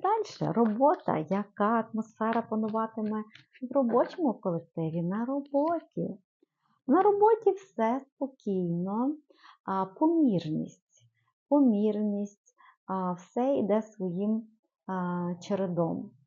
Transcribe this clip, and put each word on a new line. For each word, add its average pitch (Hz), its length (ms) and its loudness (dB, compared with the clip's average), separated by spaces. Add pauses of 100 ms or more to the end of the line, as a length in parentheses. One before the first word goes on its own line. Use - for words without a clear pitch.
дальше. 381 500 -2
Робота. 233 640 2
Яка 208 760 -2
атмосфера 220 480 -4
пануватиме 220 840 -4 (380)
в 254 120 -10
робочому 269 600 0
колективі 165 680 -4
на 196 240 -2
роботі? 277 920 -4 (720)
На 302 140 6
роботі 415 500 4
все 247 540 -2
спокійно, 202 1080 -4 (500)
а, 190 200 -2
помірність. 190 1200 0 (440)
Помірність, 208 1040 2 (300)
а, 185 260 -4
все 240 440 -2
йде 214 260 2
своїм, 214 680 -4 (400)
а, 180 540 -4
чередом. 180 680 -4 (160)